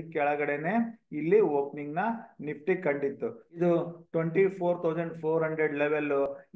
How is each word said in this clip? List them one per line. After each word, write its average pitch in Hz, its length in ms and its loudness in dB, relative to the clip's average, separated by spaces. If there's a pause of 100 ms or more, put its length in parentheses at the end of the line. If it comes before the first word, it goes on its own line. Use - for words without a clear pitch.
(160)
ಕೆಳಗಡೆನೆ 147 600 0 (440)
ಇಲ್ಲಿ 175 200 6 (180)
ಓಪನಿಂಗ್ 143 180 -2 (240)
ನ 196 40 0 (440)
ನಿಫ್ಟಿ 151 260 0 (120)
ಕಂಡಿತ್ತು. 139 420 -2 (280)
ಇದು 175 140 2 (440)
ಟ್ವೆಂಟಿ 165 300 2 (160)
ಫೋರ್ 175 260 0
thousand 165 360 -2
four 160 240 0
hundred 156 380 0
level 147 300 0 (420)